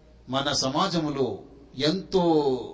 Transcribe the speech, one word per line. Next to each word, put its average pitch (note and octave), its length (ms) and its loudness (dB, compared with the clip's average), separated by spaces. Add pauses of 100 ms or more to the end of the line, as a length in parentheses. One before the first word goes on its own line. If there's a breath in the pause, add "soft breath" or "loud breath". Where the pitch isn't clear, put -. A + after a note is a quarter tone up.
(300)
మన C#3 220 0
సమాజములో C#3 880 0 (380)
ఎంతో F3 460 0 (500)